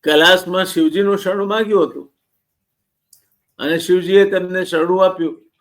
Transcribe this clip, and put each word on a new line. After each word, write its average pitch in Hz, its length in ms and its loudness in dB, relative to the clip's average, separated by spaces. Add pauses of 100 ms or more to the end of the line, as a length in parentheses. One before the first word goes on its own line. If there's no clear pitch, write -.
કૈલાસમાં 180 600 2
શિવજીનું 185 540 0
શરણ 196 260 -4
માંગ્યું 208 460 0
હતું - 240 -18 (1400)
અને 151 200 -2
શિવજીએ 180 520 2
તેમને 185 340 -4
શરણું 175 420 0
આપ્યું. 165 440 -4 (100)